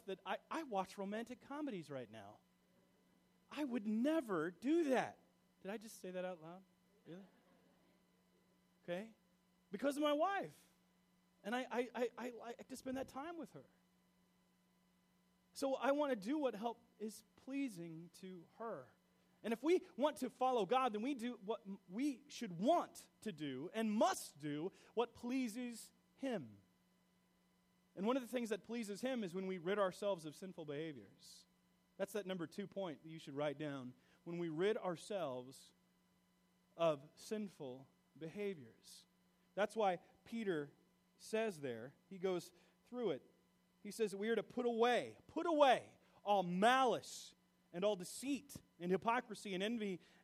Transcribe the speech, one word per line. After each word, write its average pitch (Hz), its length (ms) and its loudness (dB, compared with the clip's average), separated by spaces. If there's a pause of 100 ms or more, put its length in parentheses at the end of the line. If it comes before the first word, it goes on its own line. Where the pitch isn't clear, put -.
that 190 200 -8
I, 196 120 -2 (120)
I 302 140 -2
watch 196 340 -2
romantic 214 500 -6
comedies 262 420 -6
right 131 220 -6
now. 107 280 -14 (1120)
I 277 120 -2
would 240 220 -2
never 220 640 2
do 294 380 2
that. 175 280 2 (440)
Did 185 100 -8
I 220 60 -4
just 220 240 -14
say 185 100 -8
that 180 140 -4
out 180 160 -6
loud? 170 200 -14 (460)
Really? 175 140 -14 (1600)
Okay. 180 240 -4 (640)
Because 277 240 0
of 294 80 0
my 294 100 4
wife. 339 380 2 (920)
And 214 120 -2
I, 254 160 -2
I, 247 240 0
I, 233 120 0 (100)
I 247 140 -8 (260)
like 220 100 -16
to 269 80 -10
spend 262 220 -6
that 269 120 -6
time 330 280 -8
with 277 160 -8
her. 135 120 -18 (1900)
So 269 280 0
I 254 100 4
want 285 200 4
to 254 40 2
do 220 220 0
what 262 180 2
help 226 240 -4 (200)
is 214 240 -8 (220)
pleasing 175 640 -6 (120)
to 185 180 -10 (200)
her. 196 260 -6 (580)
And 220 100 0
if 226 100 -6
we 339 180 6 (160)
want 277 200 4
to 247 120 -2
follow 254 360 4
God, 247 280 4
then 208 80 -2
we 269 120 0
do 240 320 -4
what 220 200 -4
m-, 196 120 -8 (120)
we 247 380 0
should 180 320 -6
want 285 440 4 (180)
to 220 100 -6
do 147 420 -4
and 220 180 2
must 294 480 2
do 151 320 -2 (220)
what 240 220 2
pleases 240 760 -2 (300)
Him. 226 240 -2 (1500)
And 196 100 -2
one 247 120 4
of 262 60 -2
the 226 60 -14
things 240 200 -2
that 208 160 -2
pleases 214 360 -6
Him 247 220 -2
is 170 100 -6
when 190 140 -4
we 185 100 -2
rid 180 220 0
ourselves 190 460 0
of 147 100 -10
sinful 180 300 -10
behaviors. 147 800 -10 (520)
That's 196 160 -2
that 202 140 -2
number 185 180 -2
two 196 220 -6
point 175 360 -4
that 156 60 -14
you 160 100 -10
should 147 160 -10
write 143 220 2
down. 139 360 -6 (320)
When 170 120 -4
we 175 120 0
rid 185 280 2
ourselves 147 800 -4 (1200)
of 160 240 4 (160)
sinful 156 720 -10 (320)
behaviors. 165 840 -10 (500)
That's 208 200 2
why 190 240 4 (260)
Peter 185 440 0 (500)
says 220 400 0
there, 127 340 -6 (160)
he 190 100 -12
goes 180 320 0 (380)
through 240 220 0
it. 131 100 -2 (600)
He 202 80 -10
says 208 200 0
that 196 60 -8
we 208 120 0
are 233 60 6
to 202 80 2
put 247 220 -2
away, 226 480 4 (200)
put 330 140 0
away 285 340 8 (420)
all 202 200 6
malice 202 880 4 (400)
and 175 100 -2
all 208 120 4
deceit 214 580 -4 (260)
and 175 120 0
hypocrisy 214 640 0
and 180 100 0
envy 208 360 0 (240)